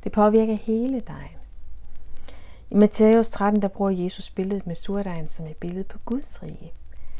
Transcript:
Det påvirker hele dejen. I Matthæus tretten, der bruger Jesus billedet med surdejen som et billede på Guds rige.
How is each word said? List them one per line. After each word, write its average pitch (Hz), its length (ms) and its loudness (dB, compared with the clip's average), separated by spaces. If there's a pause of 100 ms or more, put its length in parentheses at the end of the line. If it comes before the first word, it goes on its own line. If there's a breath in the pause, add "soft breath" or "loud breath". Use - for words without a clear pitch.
Det 208 80 -2
påvirker 220 500 6
hele 233 380 0
dejen. 147 360 -10 (1300 soft breath)
I - 40 -8
Matthæus 214 540 6
tretten, 208 340 2
der 202 60 0
bruger 196 220 0
Jesus 180 400 -4
billedet 190 360 -4
med 170 80 -6
surdejen 185 540 -2
som - 180 -2
et 156 100 -10
billede 175 280 -6
på - 200 -6
Guds - 380 -4
rige. - 300 -10 (480 soft breath)